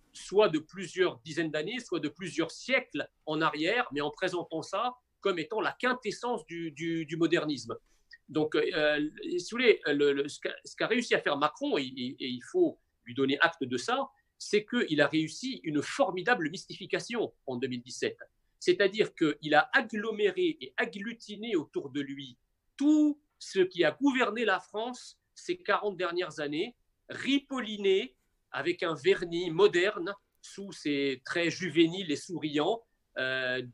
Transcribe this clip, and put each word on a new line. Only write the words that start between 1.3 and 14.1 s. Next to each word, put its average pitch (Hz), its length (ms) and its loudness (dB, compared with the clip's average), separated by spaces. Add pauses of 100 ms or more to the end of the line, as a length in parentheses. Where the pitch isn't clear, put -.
d'années, 156 280 -4
soit 175 220 -4
de 147 80 -2
plusieurs 165 420 -4
siècles - 580 -2 (160)
en 156 160 -2
arrière, 165 520 0
mais 147 80 -2
en 147 100 0
présentant 165 520 -4
ça 233 320 -4 (260)
comme 190 180 0
étant 160 220 -4
la 147 120 0
quintessence 247 760 -2
du, 165 260 -8
du, 165 320 -4
du 156 120 -8
modernisme. 151 600 0 (540)
Donc, 151 240 0
euh, 151 560 2 (280)
si 175 120 -8
vous 226 80 -6
voulez, 240 280 6
le, 147 260 4
le, 147 160 0
ce - 120 -12
qu'a, - 140 -6 (100)
ce - 100 -16
qu'a 165 120 0
réussi 240 280 2
à 170 60 4
faire 151 160 2
Macron, 202 400 0
et, 147 60 2
et, 131 420 -6
et 135 40 -4
il 123 140 -6
faut 185 360 2 (260)
lui - 100 -14
donner 135 260 2
acte 165 220 2
de 127 140 -4
ça, 247 320 -2 (300)